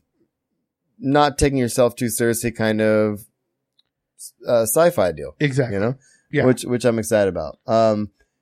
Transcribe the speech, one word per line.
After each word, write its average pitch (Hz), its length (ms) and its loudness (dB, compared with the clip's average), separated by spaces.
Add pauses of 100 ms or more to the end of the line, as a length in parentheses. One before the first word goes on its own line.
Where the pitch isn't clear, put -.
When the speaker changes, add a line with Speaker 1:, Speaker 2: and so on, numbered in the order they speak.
(1000)
Speaker 1:
not 139 400 0
taking 139 180 0
yourself 120 400 0
too 123 140 -4
seriously 117 420 -2
kind 110 300 -2
of, 107 380 0 (1300)
uh, 120 180 2
sci-fi 131 480 2
deal. 73 280 -12
Speaker 2:
Exactly. 127 360 0
Speaker 1:
You 98 40 -2
know? 117 140 -2 (360)
Speaker 2:
Yeah. 143 140 0
Speaker 1:
Which, 127 200 4
which 120 200 -4
I'm 117 140 2
excited 107 320 0
about. 80 360 -10
Um, 110 440 2 (320)